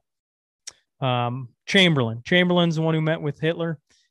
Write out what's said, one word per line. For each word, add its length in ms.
um, 480
Chamberlain. 580
Chamberlain's 520
the 60
one 120
who 60
met 200
with 200
Hitler 400